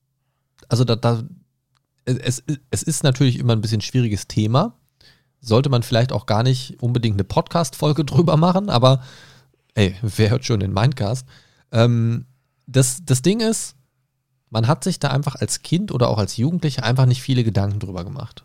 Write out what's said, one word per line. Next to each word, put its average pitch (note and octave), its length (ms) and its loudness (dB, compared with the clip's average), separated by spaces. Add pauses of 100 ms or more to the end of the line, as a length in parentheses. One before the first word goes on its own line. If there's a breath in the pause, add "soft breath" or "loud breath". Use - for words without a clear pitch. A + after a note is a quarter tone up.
(680)
also A#2+ 160 2
da, A#2 140 0
da, A#2 260 0 (800)
es, - 420 -4
es, D3 140 -6 (100)
es - 140 -6
ist - 200 -4
natürlich C3 360 2
immer A#2+ 140 0
ein A2 80 0
bisschen A2 200 -2
schwieriges A#2 460 -2
Thema. B2+ 460 0 (640 soft breath)
Sollte B2+ 300 2
man A#2+ 140 2
vielleicht B2+ 280 0
auch - 140 -4
gar A2 180 0
nicht B2+ 380 -2
unbedingt A#2 340 0
eine G2 80 0
Podcast-Folge D#3 800 -2
<laughs> - 0 -
drüber C#3 300 2
machen, F3+ 340 2
aber B2+ 340 4 (720 loud breath)
ey, G2 260 2
wer A2 300 2
hört - 120 -2
schon A2 160 0
den G2 140 -2
Mindcast? A#2 520 0 (460 soft breath)
Ähm, A#2 540 2 (420)
das, C3+ 380 0
das C3 160 2
Ding G3+ 180 2
ist, A3+ 360 -2 (720)
man A2+ 180 0
hat D#3+ 160 2
sich F#3 160 -2
da C#3 120 -2
einfach C#3 240 -2
als - 260 -4
Kind F#3 320 -2
oder A#2+ 160 2
auch - 80 0
als G2+ 180 -2
Jugendlicher D3+ 480 -2
einfach C3 220 2
nicht B2 160 2
viele B2 240 0
Gedanken G2+ 340 -2
drüber F2+ 240 -8
gemacht. - 420 -14